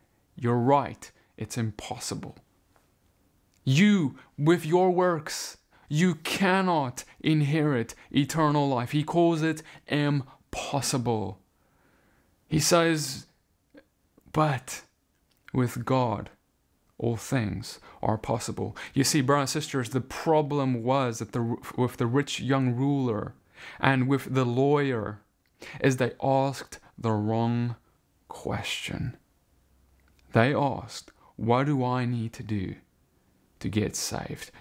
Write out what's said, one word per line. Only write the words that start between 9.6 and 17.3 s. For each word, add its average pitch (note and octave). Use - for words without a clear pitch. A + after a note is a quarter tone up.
impossible. C3
He -
says, D#3+
"But D3+
with B2
God, B2
all A#2
things G#2+